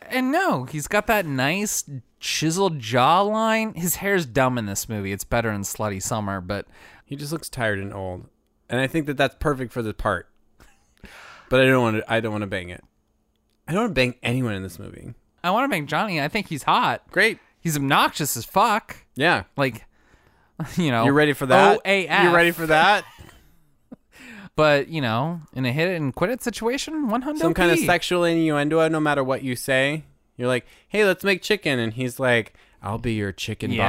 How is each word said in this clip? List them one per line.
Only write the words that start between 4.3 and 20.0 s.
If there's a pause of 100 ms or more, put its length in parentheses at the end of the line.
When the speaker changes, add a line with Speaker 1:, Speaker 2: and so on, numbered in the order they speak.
Speaker 1:
in
this
movie.
It's
better
in
Slutty
Summer,
but (400)
Speaker 2:
He
just
looks
tired
and
old. (440)
And
I
think
that
that's
perfect
for
the
part. (1200)
But
I
don't
wanna,
I
don't
wanna
bang
it. (840)
I
don't
wanna
bang
anyone
in
this
movie. (300)
Speaker 1:
I
wanna
bang
Johnny.
I
think
he's
hot.
Speaker 2:
Great. (200)
Speaker 1:
He's
obnoxious
as
fuck. (180)
Speaker 2:
Yeah. (120)
Speaker 1:
Like, (460)